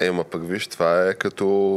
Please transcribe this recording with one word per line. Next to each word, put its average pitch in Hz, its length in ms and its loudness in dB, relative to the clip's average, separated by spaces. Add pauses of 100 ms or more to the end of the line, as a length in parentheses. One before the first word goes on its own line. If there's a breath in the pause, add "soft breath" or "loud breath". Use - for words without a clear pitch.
Ема 87 240 0
пък 85 240 -8
виж, 95 180 -4
това 87 420 2
е 98 60 0
като, 101 320 -4 (300)